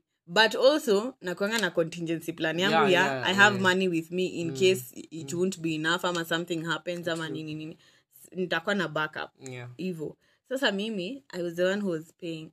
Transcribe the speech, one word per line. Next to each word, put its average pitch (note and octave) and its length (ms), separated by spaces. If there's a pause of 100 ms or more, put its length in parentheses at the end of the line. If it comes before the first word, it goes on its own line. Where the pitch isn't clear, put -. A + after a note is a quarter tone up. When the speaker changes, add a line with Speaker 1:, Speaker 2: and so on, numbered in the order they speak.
(260)
Speaker 1:
But G#3 280
also, B3+ 640
nakuanga G3+ 380
na F#3 120
contingency E3 640
plan E3 280
yangu F#3+ 140
Speaker 2:
Yeah, E3 180
Speaker 1:
ya, F3+ 220
Speaker 2:
yeah, C3 140
Speaker 1:
I F#3 60
have G3+ 220
Speaker 2:
yeah. F#3+ 60
Speaker 1:
money F#3 260
with E3 220
me F3+ 160
in E3 240
Speaker 2:
Mm. C3+ 80
Speaker 1:
case F#3+ 260 (260)
it C3+ 220
Speaker 2:
Mm. E3+ 60
Speaker 1:
won't F#3 220
be D#3+ 140
enough D#3+ 300
ama F3 200
something E3+ 400
happens E3+ 440
ama E3 180
Speaker 2:
True. D#3 100
Speaker 1:
nini D#3 180
nini. D#3 240 (540)
Nitakuwa F3+ 420
na F3 140
backup. D3+ 420 (180)
Speaker 2:
Yeah. B2 280
Speaker 1:
Hivo. E3+ 400 (320)
Sasa C4 240
mimi, G#3 580
I F3+ 120
was F3 120
the F3 100
one G3 160
who G3+ 100
was D#3 300
paying. D#3+ 320